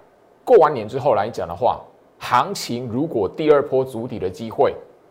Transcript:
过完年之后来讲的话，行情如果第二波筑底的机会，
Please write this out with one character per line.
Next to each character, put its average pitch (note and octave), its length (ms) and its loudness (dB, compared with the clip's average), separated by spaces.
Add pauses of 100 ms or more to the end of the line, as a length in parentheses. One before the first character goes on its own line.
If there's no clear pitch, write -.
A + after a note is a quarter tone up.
(440)
过 B3 140 6
完 D3+ 160 6
年 A2+ 120 -6
之 B2+ 140 -6
后 C3 160 2
来 G#2 140 0
讲 G2+ 180 -8
的 E2+ 80 -10
话， G#2+ 240 0 (400)
行 C#3+ 340 0
情 B2 360 -8
如 B2+ 180 -2
果 B2 180 -2
第 D3+ 280 2
二 C#3 120 2
波 C3 200 -2
筑 A#2 200 -10
底 A#2+ 140 -10
的 F#2+ 100 -4
机 G#2+ 220 -12
会， A2+ 240 0 (360)